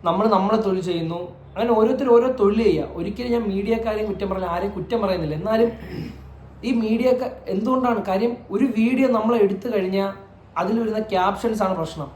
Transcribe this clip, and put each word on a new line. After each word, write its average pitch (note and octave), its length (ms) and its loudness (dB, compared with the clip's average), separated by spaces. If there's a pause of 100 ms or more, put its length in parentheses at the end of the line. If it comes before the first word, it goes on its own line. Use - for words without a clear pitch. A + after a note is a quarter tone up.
നമ്മൾ F#3 240 2
നമ്മളെ G#3 340 2
തൊഴിൽ F#3+ 180 0
ചെയ്യുന്നു. E3+ 340 -4
അങ്ങനെ - 580 -4
ഓരോരുത്തരും A#3 420 4
ഓരോ B3 260 6
തൊഴിൽ G#3 220 4
ചെയ്യുക. D#3+ 300 2
ഒരിക്കലും A3 400 -4
ഞാൻ A#3 160 0
മീഡിയക്കാരെയും G#3+ 640 -2
കുറ്റം G3 180 -4
പറയില്ല, F#3 200 -4
ആരെയും F#3 220 -2
കുറ്റം G#3+ 300 -2
പറയുന്നില്ല. E3 320 -2
എന്നാലും A3 380 0 (920)
ഈ C4 80 -2
മീഡിയക്ക-, A#3 580 0 (180)
എന്തുകൊണ്ടാണ് A#3 560 0
കാര്യം, G#3+ 320 0 (140)
ഒരു G3+ 140 2
വീഡിയോ B3+ 440 2
നമ്മൾ A3+ 280 2
എടുത്തു G3+ 380 2
കഴിഞ്ഞാൽ G3 380 0 (460)
അതിൽ G#3 220 0
വരുന്ന G#3+ 180 -2
ക്യാപ്ഷൻസ് G#3+ 640 0
ആണ് F#3+ 140 0
പ്രശ്നം. D#3 400 -6